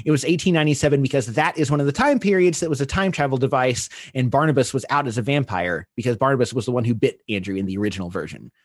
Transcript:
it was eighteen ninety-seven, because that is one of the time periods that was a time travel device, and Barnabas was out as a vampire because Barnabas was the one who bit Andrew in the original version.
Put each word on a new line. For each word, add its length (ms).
it 60
was 140
eighteen 300
ninety-seven, 480
because 320
that 240
is 120
one 100
of 60
the 60
time 280
periods 400
that 100
was 100
a 60
time 260
travel 260
device, 500
and 160
Barnabas 420
was 160
out 180
as 120
a 40
vampire 640
because 200
Barnabas 380
was 120
the 60
one 120
who 100
bit 340
Andrew 280
in 100
the 100
original 320
version. 420